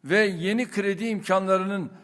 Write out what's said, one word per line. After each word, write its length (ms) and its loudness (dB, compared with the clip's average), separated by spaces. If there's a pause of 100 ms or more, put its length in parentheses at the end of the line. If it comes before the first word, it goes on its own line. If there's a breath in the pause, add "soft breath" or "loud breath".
ve 140 2
yeni 500 0
kredi 360 -2
imkanlarının 840 0 (120 loud breath)